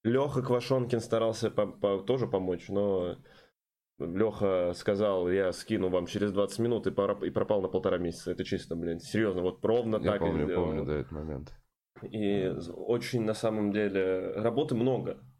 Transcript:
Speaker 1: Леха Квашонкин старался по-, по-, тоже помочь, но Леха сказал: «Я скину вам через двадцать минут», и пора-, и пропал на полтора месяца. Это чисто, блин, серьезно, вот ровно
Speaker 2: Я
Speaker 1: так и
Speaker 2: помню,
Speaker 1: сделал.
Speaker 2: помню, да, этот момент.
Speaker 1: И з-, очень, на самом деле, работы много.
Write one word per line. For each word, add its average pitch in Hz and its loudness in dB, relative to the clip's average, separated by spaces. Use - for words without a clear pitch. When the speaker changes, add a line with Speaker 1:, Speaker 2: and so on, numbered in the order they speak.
Speaker 1:
Леха 131 2
Квашонкин 123 2
старался 113 0
по-, 104 2
по-, 98 0
тоже 120 0
помочь, 92 -2
но 98 0
Леха 92 0
сказал: 98 0
«Я 92 2
скину 92 -2
вам 90 0
через 101 -2
двадцать 98 0
минут», 117 0
и 95 2
пора-, 101 0
и 87 0
пропал 101 2
на 92 -2
полтора 92 0
месяца. 87 -4
Это 90 -4
чисто, 87 -4
блин, 85 -4
серьезно, 101 0
вот 90 -2
ровно 113 2
Speaker 2:
Я 92 2
Speaker 1:
так 101 0
и 82 2
Speaker 2:
помню, 82 2
Speaker 1:
сделал. 90 0
Speaker 2:
помню, 76 -2
да, 76 -2
этот 71 -4
момент. 76 -8
Speaker 1:
И 101 0
з-, 85 -8
очень, 120 0
на 107 0
самом 107 0
деле, 95 2
работы 117 0
много. 117 0